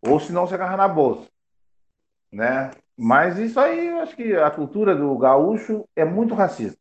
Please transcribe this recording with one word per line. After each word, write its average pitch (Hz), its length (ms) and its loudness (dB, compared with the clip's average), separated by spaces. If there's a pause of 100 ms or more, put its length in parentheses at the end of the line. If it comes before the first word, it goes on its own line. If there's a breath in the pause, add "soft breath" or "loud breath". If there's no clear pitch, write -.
Ou 151 120 4
se 151 120 -10
não, 180 160 -2
você 185 80 -6
agarra 185 220 -4
na 196 100 2
bolsa. 151 400 0 (1040)
Né? 127 400 -4 (260)
Mas 143 400 2
isso 226 220 -2
aí, 339 280 0
eu 339 120 -4
acho - 160 -8
que 226 200 -4
a 156 160 4
cultura 185 440 0
do 143 220 -2
gaúcho 165 680 2 (100)
é 160 100 0
muito 220 280 -2
racista. 143 480 -2